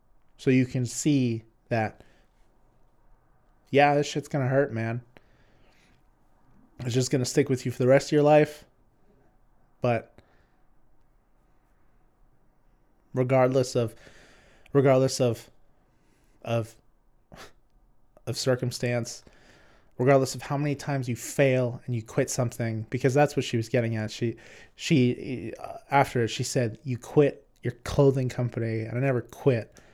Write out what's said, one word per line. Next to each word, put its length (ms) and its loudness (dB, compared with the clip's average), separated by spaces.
so 120 0
you 140 6
can 220 -4
see 560 0
that, 360 -4
yeah, 260 4
this 100 0
shit's 220 -8
gonna 180 -2
hurt, 260 0
man. 300 -6
It's 140 -6
just 160 0
gonna 140 0
stick 240 0
with 180 -2
you 60 -4
for 60 -14
the 100 2
rest 200 4
of 40 -2
your 100 4
life. 420 4
But 340 -2
regardless 600 2
of, 180 -2
regardless 480 2
of, 280 -2
of, 320 -4
of 100 -8
circumstance, 880 -4
regardless 380 4
of 80 -12
how 140 -6
many 180 -2
times 340 -6
you 80 -2
fail 720 0
and 80 -4
you 80 -4
quit 260 -4
something, 600 -4
because 240 0
that's 200 2
what 100 -2
she 120 -4
was 120 -2
getting 280 0
at. 140 -4
She, 260 -6
she, 840 0
uh, 200 -14
after 320 2
it, 60 0
she 140 -6
said, 420 -2
"You 140 -6
quit 480 2
your 100 -4
clothing 440 2
company." 520 -4
And 160 -8
I 40 -4
never 220 -2
quit. 520 -2